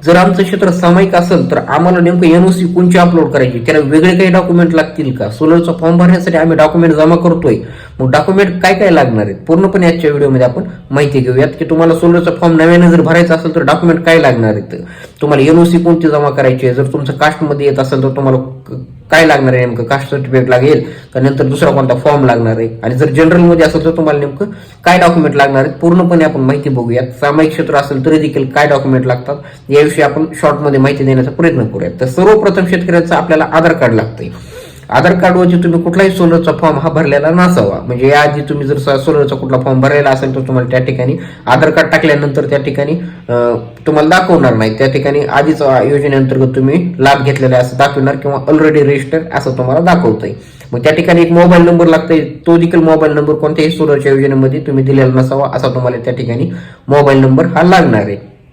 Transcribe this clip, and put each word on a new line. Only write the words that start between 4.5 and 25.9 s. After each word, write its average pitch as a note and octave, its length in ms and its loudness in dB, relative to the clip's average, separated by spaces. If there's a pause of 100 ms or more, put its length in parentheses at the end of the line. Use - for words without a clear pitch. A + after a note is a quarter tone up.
लागतील D3+ 420 -2
का? G#2 140 -6
सोलरचा E3+ 500 0
फॉर्म E3+ 180 2
भरण्यासाठी F3 380 2
आम्ही D#3+ 200 2
डॉक्युमेंट D#3 380 2
जमा D#3+ 220 2
करतोय, E3 400 0 (440)
मग B2+ 100 -2
डॉक्युमेंट F3+ 520 0
काय F#3+ 120 0
काय G3 160 0
लागणार B2+ 340 0
आहेत?" G2 120 -8
पूर्णपणे F#3 500 0
आजच्या E3 240 0
व्हिडिओमध्ये C3+ 360 0
आपण B2 160 -4 (280)
माहिती C#3 300 0
घेऊयात B2+ 280 0 (100)
की E3 60 -4
तुम्हाला E3 300 2
सोलरचा F3 360 2 (100)
फॉर्म E3+ 160 2
नव्याने E3+ 340 4
जर E3+ 100 4
भरायचा E3+ 340 2
असेल, E3 200 -4
तर E3 80 0
डॉक्युमेंट E3 420 0
काय E3 140 4
लागणार A#2+ 320 0
आहेत, G2 300 -6 (400)
तुम्हाला D3 300 2
एनओसी E3+ 280 4
कोणती E3 300 0
जमा D3 220 0
करायची C3 360 0
आहे, B2 80 0
जर C3 100 -2
तुमचं C3+ 280 -6
कास्टमध्ये D3 540 -2
येत C3+ 120 0
असेल, C3 240 -2
तर C3+ 60 0
तुम्हाला C3 300 -2
क-, - 360 -12 (360)
काय D#3+ 160 4
लागणार C3+ 280 2
आहे B2 120 0
नेमकं? A#2 180 -6
कास्ट C3+ 260 -6
सर्टिफिकेट B2+ 380 -2
लागेल C#3 360 2 (300)
का C3 60 -2
नंतर C3+ 240 0
दुसरा C#3 260 0
कोणता C3 240 0
फॉर्म C#3+ 300 0
लागणार A2+ 340 0
आहे? A2+ 100 -4 (140)
आणि A#2+ 120 -4
जर C#3 120 0
जनरलमध्ये E3 600 2
असेल, D#3 180 -2
तर D#3+ 60 2
तुम्हाला D3+ 300 -2
नेमकं C#3+ 260 -6 (380)
काय F3 140 4
डॉक्युमेंट E3+ 360 2
लागणार C#3 280 0
आहेत? C#3+ 120 -4
पूर्णपणे E3+ 500 2